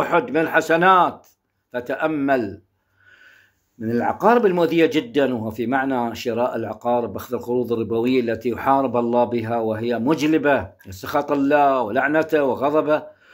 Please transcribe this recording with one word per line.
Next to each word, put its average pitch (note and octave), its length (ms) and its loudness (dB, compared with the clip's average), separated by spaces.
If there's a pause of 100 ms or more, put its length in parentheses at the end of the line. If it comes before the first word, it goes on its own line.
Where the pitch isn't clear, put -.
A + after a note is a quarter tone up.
أحد D#3+ 300 0
من C3+ 60 -4
الحسنات، E3 880 2 (460)
فتأمل. C3+ 880 -2 (1160)
من A2 120 -6
العقارب E3 560 2
المؤذية E3 400 2
جدًا، C3 480 0
وهو A2 160 -4
في A#2 160 -6
معنى B2+ 480 -2
شراء A#2+ 420 -2
العقارب A2+ 600 -4
أخذ A2 180 -8
القروض A#2 380 -4
الربوية A2+ 480 0
التي A#2 280 -4
يحارب C3 480 0
الله A#2+ 280 2
بها، A#2 340 -2
وهي A2+ 400 -2
مجلبة C#3+ 720 0 (160)
لسخط C#3+ 460 -6
الله C#3 500 4
ولعنته C#3+ 640 0
وغضبه، C#3+ 600 0 (280)